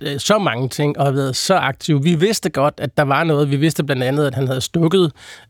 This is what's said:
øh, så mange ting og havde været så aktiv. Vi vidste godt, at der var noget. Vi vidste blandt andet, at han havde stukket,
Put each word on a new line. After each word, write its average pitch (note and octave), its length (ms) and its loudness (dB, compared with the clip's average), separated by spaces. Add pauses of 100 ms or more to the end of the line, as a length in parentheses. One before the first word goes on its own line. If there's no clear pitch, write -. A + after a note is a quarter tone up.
øh, C#3+ 160 -6
så G#3+ 200 -2
mange C3 300 -2
ting D3 300 -2
og D3 60 2
havde C#3 120 2
været C3+ 200 -2
så - 180 0
aktiv. C#3 500 0
Vi F3 100 4
vidste F3+ 360 0
godt, C#3+ 280 0
at C3 180 -4
der D#3 60 2
var C#3 220 2
noget. D3 260 2
Vi C#3 60 0
vidste D#3 280 0
blandt C3+ 180 -2
andet, C#3+ 240 0
at C3 80 -2
han C3+ 120 0
havde C3 140 -2
stukket, E3 520 2 (380)